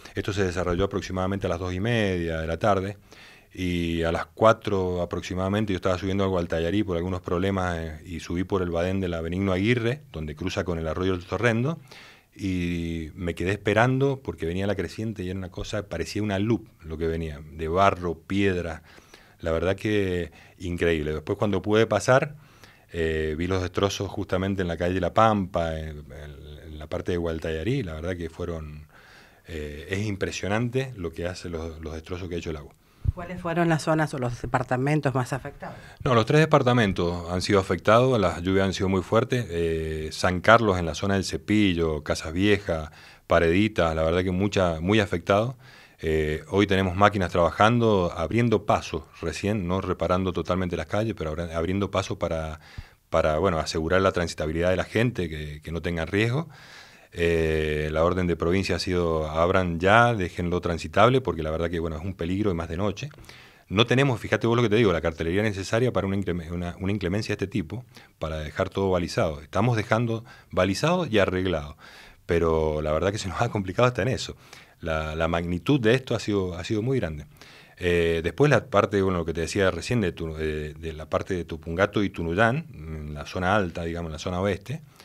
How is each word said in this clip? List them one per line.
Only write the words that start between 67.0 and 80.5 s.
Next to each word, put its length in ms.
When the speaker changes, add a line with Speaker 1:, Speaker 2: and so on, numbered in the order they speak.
Speaker 1:
de 80
este 20
tipo, 380
para 200
dejar 300
todo 220
balizado. 520
Estamos 340
dejando 480
balizado 560
y 120
arreglado, 580
pero 560
la 80
verdad 220
que 60
se 100
nos 120
ha 80
complicado 380
hasta 160
en 60
eso. 280
La, 340
la 140
magnitud 500
de 160
esto 220
ha 20
sido, 400
ha 60
sido 180
muy 160
grande. 280
Eh, 460
después 260
la 160
parte, 360
bueno, 160
lo 60
que 100
te 80
decía 280
recién 300
de 100
tu, 260
eh, 400